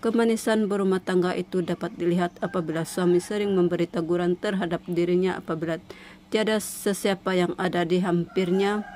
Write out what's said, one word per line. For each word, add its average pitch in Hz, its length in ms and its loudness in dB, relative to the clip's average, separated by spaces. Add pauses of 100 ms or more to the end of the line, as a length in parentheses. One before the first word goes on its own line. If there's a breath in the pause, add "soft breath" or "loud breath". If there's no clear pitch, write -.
kemanisan 226 680 2
berumah 190 320 0
tangga 180 320 2
itu 180 320 -2
dapat 180 320 -4
dilihat 175 440 0
apabila 165 440 -4
suami 175 320 2
sering 202 400 0
memberi 175 320 2
teguran 175 480 0
terhadap 185 480 -4
dirinya 180 560 0
apabila 165 400 -4 (480 loud breath)
tiada 214 320 2
sesiapa 196 720 -2
yang 180 240 2
ada 175 280 0
di 180 200 2
hampirnya 190 800 0 (100)